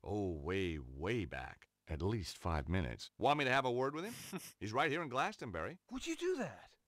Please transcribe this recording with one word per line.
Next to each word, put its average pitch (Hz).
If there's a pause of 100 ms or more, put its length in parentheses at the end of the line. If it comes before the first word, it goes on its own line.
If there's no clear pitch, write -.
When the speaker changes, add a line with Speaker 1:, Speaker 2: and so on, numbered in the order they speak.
Speaker 1:
oh, 101
way, 85
way 76
back. 65 (200)
At 76
least 98
five 76
minutes. 78
Want 139
me 143
to 127
have 131
a 123
word 131
with 170
him? 240 (180)
Speaker 2:
<laughs> -
Speaker 1:
He's 107
right 143
here 165
in 147
Glastonbury. 127 (140)
Speaker 3:
Would 254
you 330
do 349
that? 175 (180)